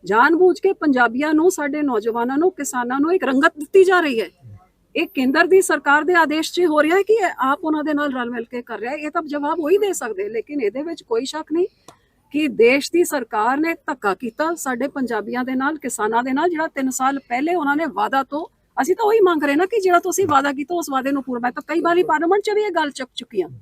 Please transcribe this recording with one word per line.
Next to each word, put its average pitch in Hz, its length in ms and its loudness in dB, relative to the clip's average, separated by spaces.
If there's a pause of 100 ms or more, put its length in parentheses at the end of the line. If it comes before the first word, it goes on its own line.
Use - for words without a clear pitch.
ਜਾਣਬੁੱਝ 311 560 4
ਕੇ 392 120 2
ਪੰਜਾਬੀਆਂ 277 600 0
ਨੂੰ, 311 160 4
ਸਾਡੇ 302 320 -4
ਨੌਜਵਾਨਾਂ 233 560 -2
ਨੂੰ, 359 140 2
ਕਿਸਾਨਾਂ 262 480 -4
ਨੂੰ 320 140 2
ਇੱਕ 370 100 0
ਰੰਗਤ 269 340 2
ਦਿੱਤੀ 359 260 6
ਜਾ 359 160 4
ਰਹੀ 269 200 0
ਹੈ। 180 80 -4 (680)
ਇਹ 320 100 -2
ਕੇਂਦਰ 277 400 0
ਦੀ 370 160 6
ਸਰਕਾਰ 294 420 2
ਦੇ 349 100 2
ਆਦੇਸ਼ 311 380 0
'ਚ 339 80 -2
ਹੋ 311 220 2
ਰਿਹਾ 320 140 2
ਹੈ 403 60 2
ਕਿ 427 100 2
ਇਹ 440 140 2 (120)
ਆਪ 262 260 -2
ਉਹਨਾਂ 311 200 -2
ਦੇ 302 100 -2
ਨਾਲ 285 180 -2
ਰਲ 247 180 -6
ਮਿਲ 233 140 -8
ਕੇ 240 180 -10
ਕਰ 226 160 -12
ਰਿਹਾ 233 140 -8
ਹੈ? 302 40 -8
ਇਹ 302 140 -8
ਤਾਂ 339 120 -4
ਜਵਾਬ 294 380 -4
ਉਹੀ 330 180 4
ਦੇ 403 140 0
ਸਕਦੇ, 214 360 -6
ਲੇਕਿਨ 294 320 -6
ਇਹਦੇ 226 220 -4
ਵਿੱਚ 320 200 -10
ਕੋਈ 233 220 -2
ਸ਼ੱਕ 302 280 -8
ਨਹੀਂ 349 140 0 (640)
ਕਿ 302 180 0
ਦੇਸ਼ 240 440 2
ਦੀ 339 120 4
ਸਰਕਾਰ 247 540 -2
ਨੇ 330 160 -2
ਧੱਕਾ 262 400 -4
ਕੀਤਾ 294 400 -4
ਸਾਡੇ 269 340 -4
ਪੰਜਾਬੀਆਂ 240 560 -4
ਦੇ 262 100 -6
ਨਾਲ, 277 220 -2
ਕਿਸਾਨਾਂ 240 460 -2
ਦੇ 262 100 -2
ਨਾਲ, 311 180 0
ਜਿਹੜਾ 320 160 -2
ਤਿੰਨ 269 240 -4
ਸਾਲ 262 280 -2
ਪਹਿਲੇ 269 360 -2
ਉਹਨਾਂ 285 220 0
ਨੇ 320 100 0
ਵਾਅਦਾ 214 360 -2
ਤੋਂ, 294 240 -6 (360)
ਅਸੀਂ 339 140 2
ਤਾਂ 453 80 -2
ਉਹੀ 440 160 4
ਮੰਗ 349 220 4
ਰਹੇ 285 140 0
ਨਾ 359 100 2
ਕਿ 440 140 -2
ਜਿਹੜਾ 370 180 4
ਤੁਸੀਂ 370 300 0
ਵਾਅਦਾ 285 240 -2
ਕੀਤਾ 285 220 -6
ਉਸ 330 160 -4
ਵਾਅਦੇ 269 220 -2
ਨੂੰ 277 100 -2
ਪੂਰਾ। 247 180 -6
ਮੈਂ 247 120 -4
ਤਾਂ 294 140 -10
ਕਈ 320 140 -2
ਵਾਰੀ 339 220 2
ਪਾਰਲੀਮੈਂਟ 339 400 0
'ਚ 427 80 -2
ਵੀ 415 120 0
ਇਹ 415 80 -2
ਗੱਲ 320 200 -2
ਚੱਕ 254 240 -12
ਚੁੱਕੀ 208 280 -6
ਹਾਂ। 151 60 -4 (140)